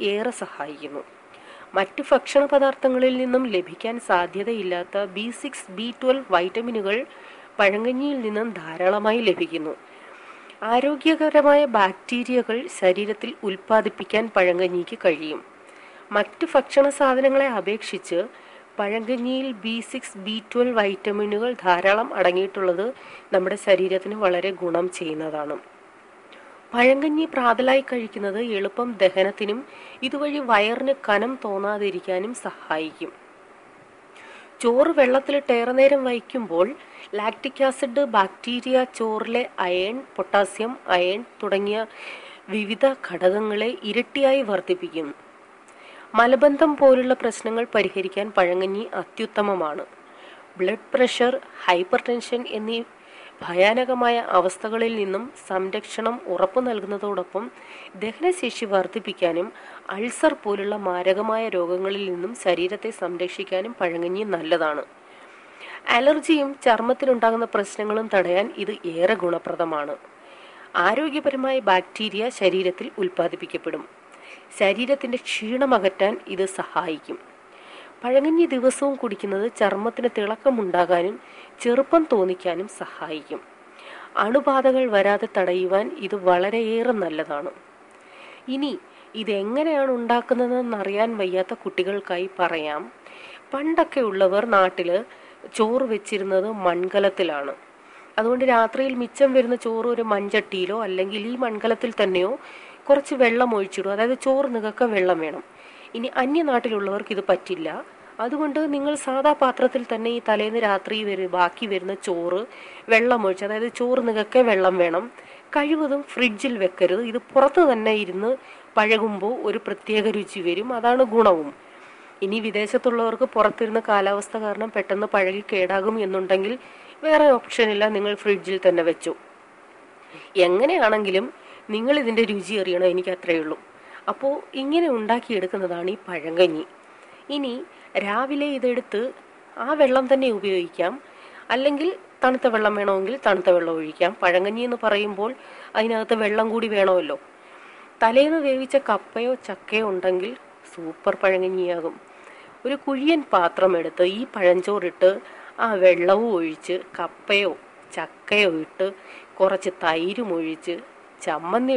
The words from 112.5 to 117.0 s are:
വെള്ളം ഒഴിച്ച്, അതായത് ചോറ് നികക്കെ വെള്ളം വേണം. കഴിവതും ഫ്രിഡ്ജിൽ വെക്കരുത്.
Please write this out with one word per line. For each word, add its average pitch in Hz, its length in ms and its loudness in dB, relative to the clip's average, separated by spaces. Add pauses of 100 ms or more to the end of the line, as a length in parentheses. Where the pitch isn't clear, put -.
വെള്ളം 226 360 4
ഒഴിച്ച്, 190 200 -2
അതായത് 220 280 -4
ചോറ് 247 340 0
നികക്കെ 214 340 2
വെള്ളം 190 360 4
വേണം. 175 340 0 (460)
കഴിവതും 294 460 0
ഫ്രിഡ്ജിൽ 247 540 -2
വെക്കരുത്. 185 440 2